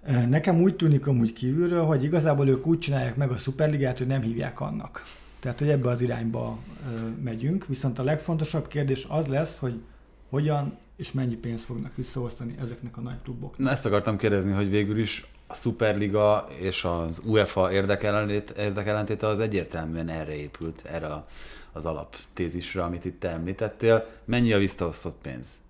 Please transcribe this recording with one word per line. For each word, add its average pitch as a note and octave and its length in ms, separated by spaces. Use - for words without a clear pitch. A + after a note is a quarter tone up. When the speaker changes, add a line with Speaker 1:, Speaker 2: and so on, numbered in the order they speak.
Speaker 1:
Ö, B2 200
nekem D#3+ 360
úgy F#3 140
tűnik D3 320
amúgy A#2 260
kívülről, E3+ 500
hogy D3+ 200
igazából D3 440
ők C3+ 180
úgy E3 140
csinálják B2+ 360
meg C3+ 160
a A#2 60
Szuperligát, C3+ 600
hogy B2+ 100
nem C3+ 140
hívják A#2 380
annak. - 440
Tehát, B2 200
hogy D3 100
ebbe C3 200
az A#2+ 120
irányba, A#2 560
ö, A2+ 160
megyünk, C3 440
viszont C3 320
a C3 40
legfontosabb D#3 640
kérdés C3+ 420
az D3+ 180
lesz, D3 300
hogy A#2+ 240
hogyan C#3+ 480
és - 140
mennyi B2+ 240
pénzt A2+ 280
fognak B2+ 320
visszaosztani B2 680
ezeknek A#2+ 360
a B2 40
nagy B2 220
kluboknak. C3+ 440
Speaker 2:
Na, - 20
ezt B2+ 160
akartam G#2 320
kérdezni, G2+ 340
hogy G2 180
végül G#2 280
is - 280
a - 60
Szuperliga G#2 960
és F2+ 240
az E2+ 420
uefa G2 460
érdekellenlét-, G2+ 840
érdekellentéte G#2 680
az G#2+ 120
egyértelműen E2 680
erre D#2 260
épült, D#2 500
erre - 220
a, D2+ 180
az D#2+ 140
alaptézisre, E2+ 1000
amit E2+ 220
itt F2+ 140
te F#2 100
említettél. G#2 760
Mennyi A#2 280
a G2+ 40
visszaosztott F2+ 640
pénz? C2 260